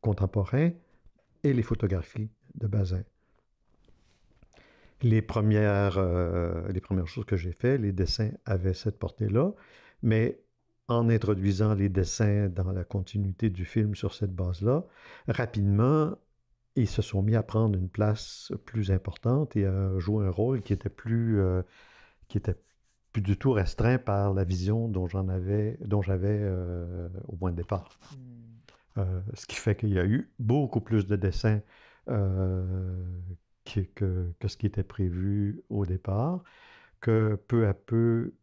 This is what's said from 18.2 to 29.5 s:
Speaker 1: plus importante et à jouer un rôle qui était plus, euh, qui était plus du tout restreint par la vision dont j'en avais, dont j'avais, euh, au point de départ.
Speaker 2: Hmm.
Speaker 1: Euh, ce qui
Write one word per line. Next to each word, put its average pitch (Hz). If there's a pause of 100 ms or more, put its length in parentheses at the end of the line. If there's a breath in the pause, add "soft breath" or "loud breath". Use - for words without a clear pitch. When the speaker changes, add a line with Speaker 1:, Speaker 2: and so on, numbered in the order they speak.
Speaker 1:
plus 104
importante 123
et 101
à 95
jouer 104
un 92
rôle 113
qui -
était -
plus, 113
euh, 92 (680 loud breath)
qui -
était 95 (560)
plus 110
du 95
tout 135
restreint 110
par 101
la 95
vision 95
dont 92
j'en 95
avais, 98
dont 101
j'avais, 95
euh, 90 (200)
au -
point 90
de 85
départ. 90 (180)
Speaker 2:
Hmm. 117
Speaker 1:
Euh, 92 (140)
ce -
qui -